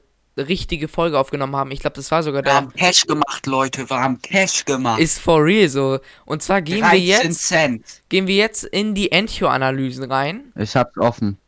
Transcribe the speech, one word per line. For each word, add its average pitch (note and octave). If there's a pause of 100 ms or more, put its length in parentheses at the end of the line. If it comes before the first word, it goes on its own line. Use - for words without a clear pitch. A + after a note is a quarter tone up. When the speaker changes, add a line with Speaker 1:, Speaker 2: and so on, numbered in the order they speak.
(360)
Speaker 1:
richtige D#3
Folge E3
aufgenommen C#3
haben. C3+
Ich C#3+
glaub, -
das -
war E3
sogar C#3
Speaker 2:
Wir -
Speaker 1:
der C#3
Speaker 2:
haben C3+
Cash F3+
gemacht, D3+
Leute, C3+
wir C3
haben B2+
Cash -
gemacht. B2+
Speaker 1:
Ist D#3+
for D#3+
real F#3+
so. C3+ (260)
Und D3
zwar F#3+
gehen F3+
wir -
Speaker 2:
Dreizehn F#3+
Speaker 1:
jetzt, -
Speaker 2:
Cent. C#3+ (240)
Speaker 1:
gehen F#3+
wir G3
jetzt -
in G#3
die G3+
Anchor-Analysen C3+
rein. D3
Speaker 2:
Ich -
hab's B2
offen. G#2 (120)